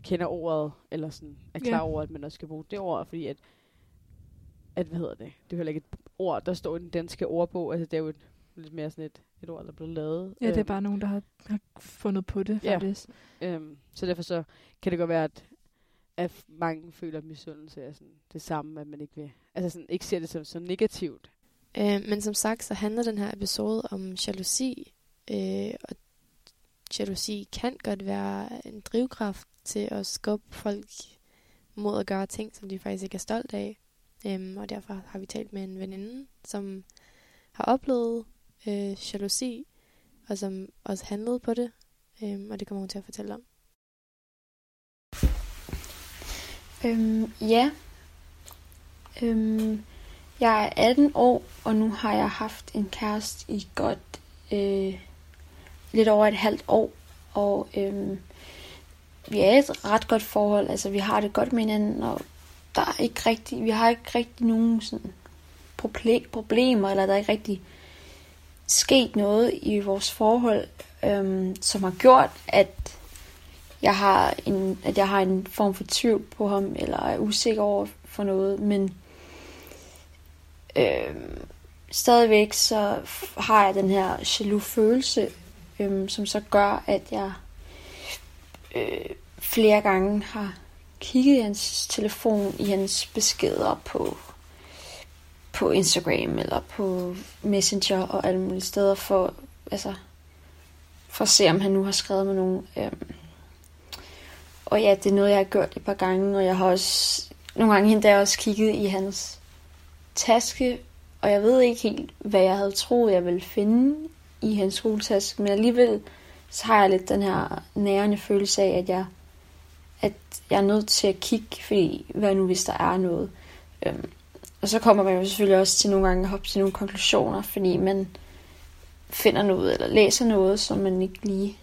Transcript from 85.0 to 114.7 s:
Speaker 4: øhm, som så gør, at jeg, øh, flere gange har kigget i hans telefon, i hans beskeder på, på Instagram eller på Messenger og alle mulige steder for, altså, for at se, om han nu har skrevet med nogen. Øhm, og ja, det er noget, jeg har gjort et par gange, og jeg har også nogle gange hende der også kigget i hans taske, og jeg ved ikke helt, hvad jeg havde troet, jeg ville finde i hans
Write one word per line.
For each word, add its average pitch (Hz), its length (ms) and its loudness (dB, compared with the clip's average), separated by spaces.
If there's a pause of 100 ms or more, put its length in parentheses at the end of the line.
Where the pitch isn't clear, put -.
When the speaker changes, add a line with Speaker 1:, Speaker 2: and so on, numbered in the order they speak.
Speaker 4:
øhm, 196 300 -2
som 202 160 -4
så 214 140 -4 (100)
gør, 202 380 4
at 202 140 0 (100)
jeg, 196 200 -4 (1400)
øh, 110 300 -4 (340)
flere 214 420 6
gange 202 420 2
har 202 300 -8 (460)
kigget 262 380 6
i 247 40 4
hans - 460 -4
telefon, 208 720 0
i - 100 -2
hans 196 360 0
beskeder - 800 0
på, - 320 -4 (1300)
på - 200 0
Instagram - 680 2
eller - 200 -2 (100)
på 185 460 -4 (260)
Messenger 196 600 0
og 190 260 -2
alle 185 120 0
mulige 190 220 -4
steder 196 340 2
for, 196 380 0 (380)
altså, 196 220 -6 (1160)
for - 140 -4
at 208 60 2
se, 202 200 6
om 175 120 4
han 196 100 0
nu 196 120 2
har 196 80 -2
skrevet 196 340 -2
med 196 100 -2
nogen. 185 320 -2 (100)
Øhm, - 340 -8 (1500)
og 214 160 2
ja, 202 220 8
det 202 80 4
er 196 40 6
noget, 202 140 6
jeg 202 80 8
har 196 60 4
gjort 196 340 0
et - 60 -10
par 202 100 -2
gange, 196 440 2
og 196 80 4
jeg 185 120 4
har 185 80 2
også - 600 2 (300)
nogle 220 180 6
gange 202 160 8
hende 214 140 6
der 202 160 10
også 202 180 2
kigget 214 380 2
i 208 100 0
hans 190 540 -4 (760)
taske, 247 640 2 (420)
og 208 100 4
jeg 202 120 4
ved 254 180 6
ikke 240 200 4
helt, - 380 -4
hvad 208 220 4
jeg 190 160 6
havde 202 140 0
troet, 233 420 2
jeg 180 120 2
ville 180 160 0
finde 233 540 2 (460)
i 220 140 0
hans 196 180 0